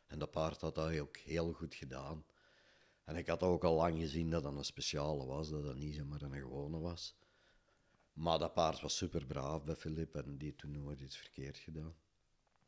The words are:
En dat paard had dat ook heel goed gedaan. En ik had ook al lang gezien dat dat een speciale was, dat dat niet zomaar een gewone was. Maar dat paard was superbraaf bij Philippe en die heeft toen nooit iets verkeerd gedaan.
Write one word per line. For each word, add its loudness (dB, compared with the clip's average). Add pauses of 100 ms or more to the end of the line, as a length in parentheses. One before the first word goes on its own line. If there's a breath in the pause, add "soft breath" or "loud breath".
En -8
dat -2
paard 2
had -2
dat 2
ook -4
heel 0
goed -6
gedaan. -8 (800 soft breath)
En -4
ik -2
had 2
ook 6
al 8
lang 6
gezien 2
dat 4
dat -2
een -4
speciale 0
was, -2
dat -2
dat -4
niet -4
zomaar -6
een -6
gewone -6
was. -6 (960)
Maar 4
dat 2
paard 6
was -2
superbraaf -2
bij -2
Philippe -4
en -6
die -6
heeft -8
toen -10
nooit -6
iets -10
verkeerd -10
gedaan. -8 (720)